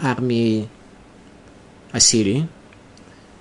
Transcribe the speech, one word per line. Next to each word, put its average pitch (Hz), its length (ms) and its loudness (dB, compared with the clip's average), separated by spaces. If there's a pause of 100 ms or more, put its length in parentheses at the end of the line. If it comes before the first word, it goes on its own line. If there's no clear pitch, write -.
армией 117 680 0 (1200)
Ассирии. 117 560 0 (920)